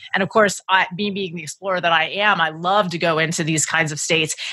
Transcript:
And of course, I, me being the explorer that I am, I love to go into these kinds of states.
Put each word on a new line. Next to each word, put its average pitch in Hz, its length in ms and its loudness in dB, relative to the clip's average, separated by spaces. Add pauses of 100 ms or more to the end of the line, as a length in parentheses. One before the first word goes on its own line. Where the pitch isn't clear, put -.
(120)
And 190 100 0
of 185 60 -2
course, 208 400 2
I, 185 260 4
me 208 160 -2
being 190 260 -6
the 165 60 -8
explorer 180 380 -4
that 170 120 2
I 160 180 2
am, 196 300 2
I 160 100 0
love 180 400 0
to 175 80 -4
go 165 200 2
into 160 240 0
these 156 220 0
kinds 160 260 0
of 151 80 -8
states. 160 380 0 (160)